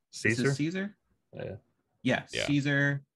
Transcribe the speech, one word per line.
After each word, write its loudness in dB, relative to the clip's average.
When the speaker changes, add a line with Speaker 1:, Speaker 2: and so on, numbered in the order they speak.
Speaker 1:
Is -4
it 4
Speaker 2:
Caesar? 2
Speaker 1:
Caesar? -2
Speaker 2:
Yeah. -8
Speaker 1:
Yeah, 0
Speaker 3:
Yeah. -2
Speaker 1:
Caesar. 2